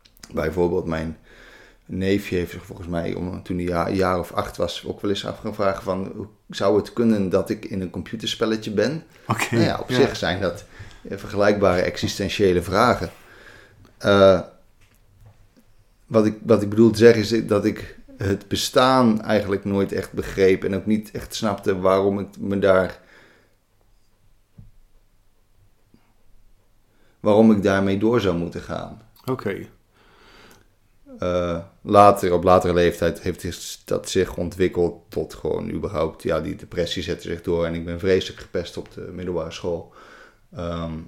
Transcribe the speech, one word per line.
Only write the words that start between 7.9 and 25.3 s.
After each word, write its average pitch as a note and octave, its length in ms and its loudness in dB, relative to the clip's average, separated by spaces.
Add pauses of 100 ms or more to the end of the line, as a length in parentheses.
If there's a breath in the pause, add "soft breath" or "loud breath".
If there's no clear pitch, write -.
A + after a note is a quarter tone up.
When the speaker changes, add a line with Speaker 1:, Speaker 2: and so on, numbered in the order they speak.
Speaker 1:
ben? A#2 320 -2 (240 soft breath)
Speaker 2:
Oké, - 180 -2 (100)
Speaker 1:
Nou A2+ 80 4
ja, - 160 0
op - 100 -10
Speaker 2:
ja. B2+ 60 -2
Speaker 1:
zich B2+ 200 4
zijn F#2 260 -4
dat, F2 240 -4 (440 loud breath)
eh, G2 80 -8
vergelijkbare G2+ 640 2
existentiële F#2+ 800 0
vragen. F#2+ 480 0 (880 loud breath)
Eh, G2 420 6 (1700)
wat A2 200 2
ik, G#2+ 180 0
wat A2 180 4
ik G2+ 80 -4
bedoel A2 220 6
te G2+ 60 -4
zeggen A2 240 8
is A2 260 -2
dat G#2 180 2
ik - 320 -4 (200)
het G2 300 -2
bestaan B2+ 760 2
eigenlijk G2+ 440 -2
nooit G2 260 0
echt F#2+ 220 -6
begreep F#2+ 500 2
en F#2+ 120 -2
ook F#2 100 -6
niet G#2+ 260 -2
echt - 240 -12
snapte G2+ 440 -2
waarom G2 400 2
ik F#2+ 80 -8 (120)
me G2 200 -4
daar, F#2+ 400 4 (4000 soft breath)